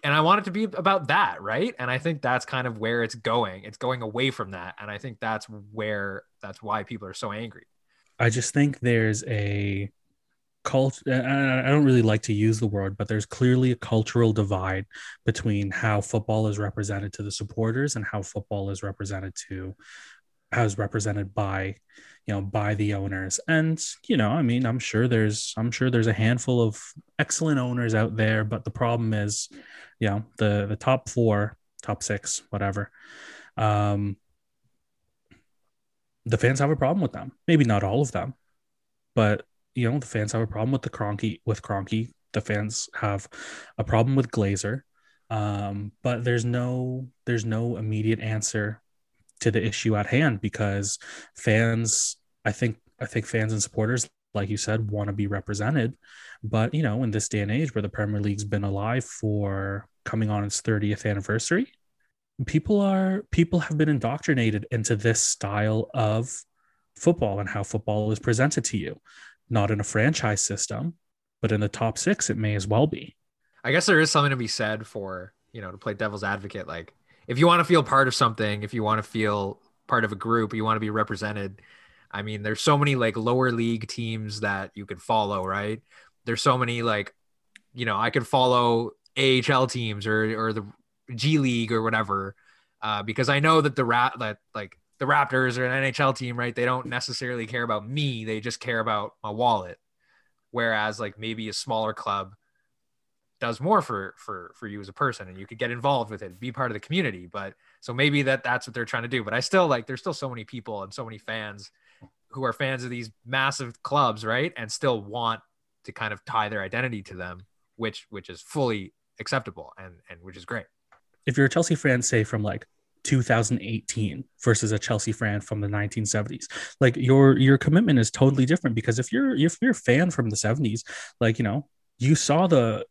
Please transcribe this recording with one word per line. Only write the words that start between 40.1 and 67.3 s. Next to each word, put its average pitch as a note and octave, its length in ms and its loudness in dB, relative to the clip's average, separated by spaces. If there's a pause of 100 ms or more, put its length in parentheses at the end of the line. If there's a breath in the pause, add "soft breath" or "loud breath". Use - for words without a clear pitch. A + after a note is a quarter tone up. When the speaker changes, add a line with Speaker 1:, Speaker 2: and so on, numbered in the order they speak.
Speaker 2:
have A2+ 80 0
a A2 60 -2
problem A2 240 -2
with C3+ 100 0
the - 80 -6
Kroenke, G#2 560 -4
with G#2+ 160 -2
Kroenke. A2 500 -4 (220)
The G#2 80 0
fans G#2+ 540 -4
have G2+ 320 -2 (500 loud breath)
a - 60 -2
problem A#2+ 320 4
with C3 160 2
Glazer. G#2 500 0 (480)
Um, G#2 640 -4 (100)
but B2 200 0
there's A#2+ 220 2
no, B2+ 600 -2 (180)
there's A#2 200 0
no A2+ 320 -2
immediate G#2+ 420 0
answer G#2+ 640 -4 (580)
to A#2 120 2
the G#2 140 2
issue A2 300 0
at G#2 120 0
hand B2+ 340 2
because G2+ 580 -2 (360 loud breath)
fans, A2+ 840 2 (280)
I A2 60 0
think, A2 260 -2 (220)
I B2+ 60 -6
think A2+ 200 -4
fans A2 260 0
and G#2+ 120 -2
supporters, A#2 460 -2 (240)
like G2 160 -2
you G2+ 80 -2
said, G#2+ 340 -2
wanna G#2 220 -2
be G2+ 140 -2
represented. G#2+ 680 -2 (480 loud breath)
But, A2 300 0
you D3+ 100 2
know, A#2+ 200 0
in A2+ 80 0
this G#2 180 -2
day G#2+ 100 0
and G2+ 120 -2
age C#3+ 220 -2
where G#2+ 80 -2
the G2+ 80 -4
Premier G#2 300 -2
League's G#2 260 -2
been G#2 180 -2
alive G#2 420 -2
for G2 840 -4 (180)
coming A2 240 -2
on G#2 140 0
its G2+ 180 -4
thirtieth G#2 440 0
anniversary, A2 680 0 (760)
people G3+ 340 2
are, F#3+ 520 2
people E3+ 280 4
have D3+ 180 -2
been D#3 120 4
indoctrinated A#2 800 2
into A2+ 260 0
this A2 260 2
style G#2+ 720 0
of A2 360 0 (640)
football A2 440 2